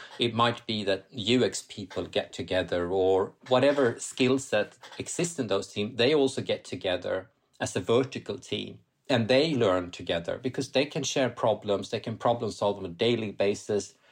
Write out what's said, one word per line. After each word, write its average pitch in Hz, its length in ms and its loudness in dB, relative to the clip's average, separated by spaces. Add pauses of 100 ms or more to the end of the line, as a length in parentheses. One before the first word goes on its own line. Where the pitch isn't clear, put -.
(180)
it 117 160 0
might 117 320 0
be 107 180 -4
that 95 260 0
U 113 320 2
X - 240 0
people 92 380 -8
get - 300 -4
together, 90 560 -2
or 95 420 4 (160)
whatever 127 500 4
skill 131 400 2
set 104 380 -2 (220)
exists - 400 -4
in 123 80 -2
those 98 220 0
teams, 104 280 -4
they 120 180 4
also 135 280 2
get - 220 -4
together 92 640 -4 (280)
as - 180 -4
a 104 40 -2
vertical 117 560 0
team, - 440 -8 (280)
and 117 200 2
they 143 260 4
learn 92 360 2
together 87 480 -4
because 131 320 -6
they 139 160 2
can 147 160 -4
share 131 280 0
problems, 104 600 0
they 110 100 -4
can 110 160 -6
problem 117 340 0
solve 101 280 0
on 95 80 -10
a - 20 -8
daily 113 420 0
basis. 101 640 0 (180)